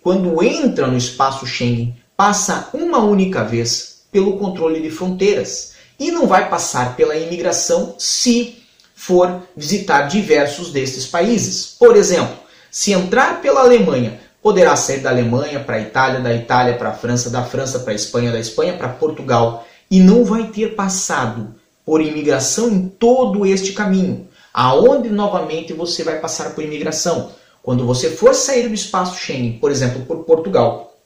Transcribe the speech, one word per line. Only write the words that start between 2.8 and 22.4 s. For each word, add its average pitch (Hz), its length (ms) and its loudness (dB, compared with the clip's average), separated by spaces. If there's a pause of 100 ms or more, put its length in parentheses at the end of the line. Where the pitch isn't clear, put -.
única 190 440 2
vez 117 600 -4 (100)
pelo 196 240 2
controle 160 460 -2
de 156 80 -6
fronteiras 185 800 -4 (260)
e 311 120 -4
não 339 160 0
vai 185 240 2
passar 127 440 -4
pela 156 220 0
imigração 170 840 -2
se - 580 0 (380)
for 180 480 2 (140)
visitar 147 520 0
diversos 156 600 0
destes 131 360 -4
países. - 720 -2
Por 233 180 8
exemplo, 175 400 2 (340)
se - 220 -2
entrar 240 480 0
pela 277 220 2
Alemanha, 160 580 2 (220)
poderá 180 340 4
sair 139 240 -4
da 135 80 -4
Alemanha 123 520 0
pra 113 200 -6
Itália, 131 400 -2
da 120 140 0
Itália 123 420 0
pra 110 160 -4
França, 120 380 -4
da 123 120 -2
França 127 360 -6
pra 110 160 -4
Espanha, 120 360 -2
da 113 80 -2
Espanha 160 360 -2
pra 135 140 -8
Portugal 127 760 -2 (240)
e 190 100 6
não 208 220 8
vai 220 260 0
ter 214 260 -4
passado 131 800 -4 (320)
por 156 140 4
imigração 151 720 0